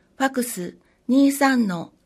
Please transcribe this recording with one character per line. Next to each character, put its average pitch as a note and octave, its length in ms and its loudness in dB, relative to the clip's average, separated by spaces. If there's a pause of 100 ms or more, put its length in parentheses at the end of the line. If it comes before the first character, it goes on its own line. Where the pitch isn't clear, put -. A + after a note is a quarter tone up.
(180)
フ C4+ 60 -4
ァ C#4 40 2
ッ - 20 0
ク C4 140 -4
ス、 F3+ 340 -10 (300)
二 C#4 240 4
三 C4+ 360 2
の F3 260 -8 (120)